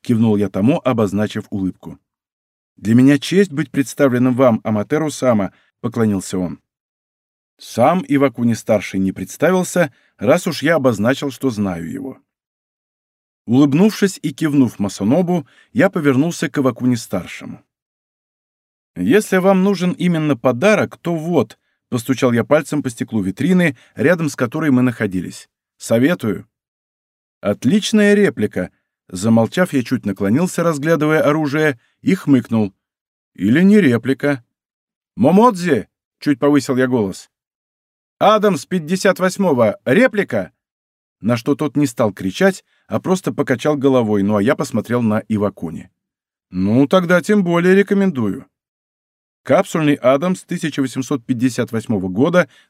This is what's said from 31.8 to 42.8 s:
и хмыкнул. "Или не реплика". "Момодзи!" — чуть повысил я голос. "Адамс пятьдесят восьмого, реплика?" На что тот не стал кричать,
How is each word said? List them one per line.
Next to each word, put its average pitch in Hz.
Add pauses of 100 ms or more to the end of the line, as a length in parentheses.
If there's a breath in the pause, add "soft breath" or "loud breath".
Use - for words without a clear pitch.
и -
хмыкнул. 113 (640)
"Или 120
не 208
реплика". 135 (720)
"Момодзи!" — 175 (320)
чуть 143
повысил 147
я 127
голос. 110 (920)
"Адамс 196
пятьдесят 185
восьмого, 165
реплика?" 151 (680)
На 120
что 139
тот 147
не 147
стал 113
кричать, 190 (240)